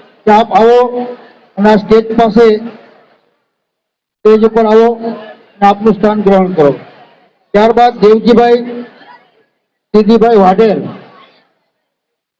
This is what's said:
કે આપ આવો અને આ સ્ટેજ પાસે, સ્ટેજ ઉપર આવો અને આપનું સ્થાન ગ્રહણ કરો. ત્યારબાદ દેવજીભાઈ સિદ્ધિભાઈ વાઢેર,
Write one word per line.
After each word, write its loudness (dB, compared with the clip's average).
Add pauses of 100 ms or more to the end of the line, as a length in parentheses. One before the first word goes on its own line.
(240)
કે 0
આપ 0
આવો 2 (800)
અને 0
આ 2
સ્ટેજ 0 (100)
પાસે, 2 (1700)
સ્ટેજ 0
ઉપર 0
આવો 2 (120)
અને -12
આપનું 0
સ્થાન -4
ગ્રહણ 0
કરો. 0 (840)
ત્યારબાદ 0
દેવજીભાઈ 2 (1300)
સિદ્ધિભાઈ 2
વાઢેર, 0 (1600)